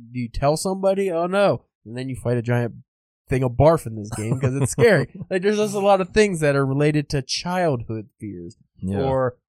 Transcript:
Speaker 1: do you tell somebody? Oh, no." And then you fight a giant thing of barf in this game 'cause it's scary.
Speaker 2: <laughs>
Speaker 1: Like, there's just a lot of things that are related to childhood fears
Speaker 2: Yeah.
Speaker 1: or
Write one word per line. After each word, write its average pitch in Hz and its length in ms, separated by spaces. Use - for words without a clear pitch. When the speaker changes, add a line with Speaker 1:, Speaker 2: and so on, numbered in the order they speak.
Speaker 1:
do 123 60
you 120 100
tell 143 280
somebody? 190 540
Oh, 170 160
no." 190 360
And 113 100
then 131 120
you 127 80
fight 123 200
a 120 60
giant 120 320
thing 131 160
of 123 80
barf 165 340
in 110 80
this 107 160
game 110 300
'cause 131 160
it's 139 160
scary. 202 340
Speaker 2:
<laughs> - 100
Speaker 1:
Like, 185 120
there's 208 140
just 208 200
a - 20
lot 196 220
of 185 80
things 202 320
that 143 160
are 139 100
related 147 440
to 139 120
childhood 135 840
fears 87 380
Speaker 2:
Yeah. 95 220
Speaker 1:
or 131 340